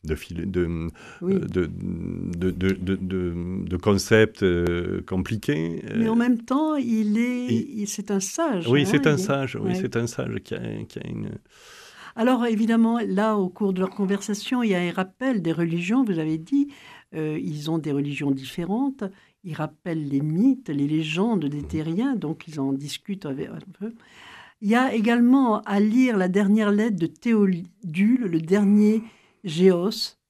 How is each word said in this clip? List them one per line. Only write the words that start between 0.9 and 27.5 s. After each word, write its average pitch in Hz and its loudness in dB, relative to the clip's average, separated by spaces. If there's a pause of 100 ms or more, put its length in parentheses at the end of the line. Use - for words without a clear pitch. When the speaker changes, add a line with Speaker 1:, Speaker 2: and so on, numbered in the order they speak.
Speaker 2:
Oui. 185 0
Speaker 1:
euh, 185 2
de, 92 -2
de, 90 -4
de, 90 0
de, 95 -2
de, 92 -4 (300)
de 90 -4
concepts, 107 4
euh, 87 2
compliqués. 92 -4 (140)
Speaker 2:
Mais 226 2
en 220 0
Speaker 1:
Euh, - 2
Speaker 2:
même 233 2
temps, 311 0
il 220 0
est, 247 -2
Speaker 1:
et 226 -2 (120)
Speaker 2:
il, 202 -4
c'est 202 -8
un 196 0
sage, 220 -2
Speaker 1:
Oui, 143 4
Speaker 2:
hein, - 2
Speaker 1:
c'est 147 2
un 151 4
Speaker 2:
il 127 0
est - -2
Speaker 1:
sage, 139 -2
oui, 110 -4
Speaker 2:
Ouais. 117 0
Speaker 1:
c'est 190 -4
un 117 -2
sage 120 -6
qui - -10
a, - -8 (280)
qui - -14
a - -12
une - -8 (840)
Speaker 2:
Alors, 240 2
évidemment, 226 2
là, 208 0
au 185 0
cours 196 -2
de 185 -4
leur 185 0
conversation, 202 -2
il 214 2
y 190 4
a 175 0
un 175 -2
rappel 208 -4
des 165 -2
religions. 170 0
Vous 190 0
avez 156 -2
dit, 277 0 (480)
euh, 156 -4
ils 151 -6
ont 165 0
des 151 -4
religions 143 -2
différentes. 196 -4 (400)
Ils 165 -8
rappellent 151 -6
les 139 0
mythes, 196 2
les 143 -2
légendes 160 0
des 143 -4
Speaker 1:
Mhm. - -12
Speaker 2:
terriens, 175 -2
donc 156 -6
ils 151 -10
en 139 0
discutent 147 -8
avec, 139 -6
un 160 -12 (200)
peu. 220 -8 (680)
Il 202 0
y 220 4
a 254 4
également 233 4
à 202 0
lire 226 4
la 185 2
dernière 202 4
lettre 208 2
de 165 0
Théodule, 202 2